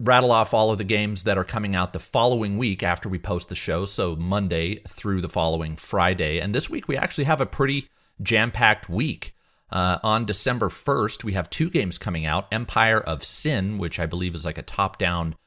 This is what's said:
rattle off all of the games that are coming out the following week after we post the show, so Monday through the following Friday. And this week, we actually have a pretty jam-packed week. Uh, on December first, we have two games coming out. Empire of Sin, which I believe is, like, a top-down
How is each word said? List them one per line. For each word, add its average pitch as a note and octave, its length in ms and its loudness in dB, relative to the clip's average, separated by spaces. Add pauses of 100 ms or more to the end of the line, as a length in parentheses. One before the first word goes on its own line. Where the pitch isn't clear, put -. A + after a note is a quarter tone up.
rattle B2 300 6
off A2 200 4
all A2 180 6
of G#2 80 2
the G#2 60 -2
games G#2 400 0
that G2+ 140 2
are F#2 60 2
coming G#2 320 -2
out F2+ 160 0
the E2 80 -6
following A2+ 580 2
week G#2+ 240 -2
after F2+ 260 0
we F#2 100 -2
post F2+ 300 -4
the F#2 60 -8
show, F2 300 -2
so F2+ 320 -2
Monday F2 720 -2
through G2 320 -2
the E2+ 80 -4
following D#2+ 480 -2
Friday. F2 640 0
And G2 140 -4
this - 140 -2
week, - 200 -8
we C3+ 80 -2
actually - 280 -2
have D3 160 2
a C3 60 0
pretty C#3 420 -2 (320)
jam-packed A2 680 2
week. A#2+ 460 -4 (360)
Uh, F2+ 320 2
on A2 240 2
December A2+ 420 0
first, - 560 -2
we G#2 100 -2
have F2+ 140 -2
two E3 220 -2
games G2 280 0
coming E2 280 -4
out. E2+ 260 -2
Empire A2+ 480 2
of D#2+ 240 -4
Sin, G#2+ 540 -2
which F2 220 -6
I E2+ 60 -2
believe F2 280 -4
is, D#2 100 -8
like, D#2+ 140 -4
a - 40 -10
top-down F2 720 -2 (100)